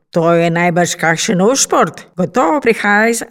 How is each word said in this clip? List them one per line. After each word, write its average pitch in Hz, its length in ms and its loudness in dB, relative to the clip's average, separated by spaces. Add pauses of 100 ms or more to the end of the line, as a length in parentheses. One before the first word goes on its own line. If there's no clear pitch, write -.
"To 170 240 2
je 170 160 2
najbrž 170 460 0
kakšen 165 420 -2
nov 214 180 2
šport, 254 460 -2 (140)
gotovo 269 460 -2
prihaja 208 480 0
iz 233 220 -4